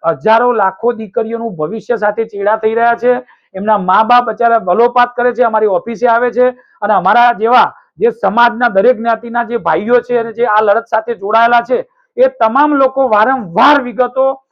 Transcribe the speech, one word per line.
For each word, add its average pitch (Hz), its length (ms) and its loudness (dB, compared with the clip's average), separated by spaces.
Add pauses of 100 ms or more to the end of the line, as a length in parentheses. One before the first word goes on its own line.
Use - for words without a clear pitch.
(120)
હજારો 220 400 0
લાખો 220 420 -2
દીકરીઓનું 220 640 -8
ભવિષ્ય 190 420 -6
સાથે 214 280 -2
ચેડા 202 320 -2
થઈ 220 180 -2
રહ્યા 233 200 2
છે. 240 180 0 (400)
એમના 208 240 0
મા 185 260 2
બાપ 240 260 2
અત્યારે 233 280 0
વલોપાત 240 580 0
કરે 247 180 -2
છે, 226 100 0
અમારી 220 240 0
ઓફિસે 202 400 -2
આવે 233 240 0
છે 247 180 2 (320)
અને 208 120 0
અમારા 220 400 2
જેવા 214 400 2 (240)
જે 220 140 0
સમાજના 233 580 0
દરેક 202 280 2
જ્ઞાતિના 233 460 -4
જે 233 140 -6
ભાઈઓ 202 420 0
છે 240 200 -2
અને 233 140 -8
જે 233 120 -2
આ 214 160 2
લડત 220 260 0
સાથે 220 280 -4
જોડાયેલા 226 460 2
છે, 233 260 -4 (300)
એ 247 100 4
તમામ 262 460 0
લોકો 262 360 0
વારંવાર 226 720 2
વિગતો 247 440 -2 (260)